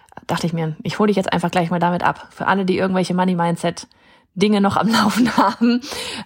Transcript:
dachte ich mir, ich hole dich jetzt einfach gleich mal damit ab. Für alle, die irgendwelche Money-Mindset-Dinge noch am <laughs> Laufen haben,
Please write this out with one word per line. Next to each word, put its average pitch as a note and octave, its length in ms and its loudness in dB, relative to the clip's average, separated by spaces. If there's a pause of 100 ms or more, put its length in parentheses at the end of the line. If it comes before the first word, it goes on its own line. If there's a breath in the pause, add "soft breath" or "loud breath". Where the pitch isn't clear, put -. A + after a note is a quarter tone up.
(280 loud breath)
dachte E3+ 200 -2
ich E3 60 -2
mir, D#3+ 280 -2
ich - 160 -6
hole G#3+ 100 2
dich G3+ 100 2
jetzt F#3 140 -2
einfach F3 200 -2
gleich E3+ 180 0
mal F3 100 0
damit F3 240 0
ab. - 280 -2
Für - 160 -6
alle, F#3+ 180 0
die F#3 120 0
irgendwelche F#3 360 0
Money-Mindset-Dinge F3+ 1500 -2
noch G3+ 160 2
am F#3 100 2
<laughs> A3+ 40 2
Laufen A3 460 2
haben, B3 440 2 (440 loud breath)